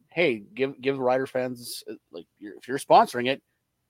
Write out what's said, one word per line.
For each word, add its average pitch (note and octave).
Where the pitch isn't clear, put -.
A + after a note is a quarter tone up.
hey, D3+
give, B2
give C3+
Rider C3
fans, B2+
uh, A2+
like, E2+
you're, G2+
if -
you're C3+
sponsoring C#3+
it, C3+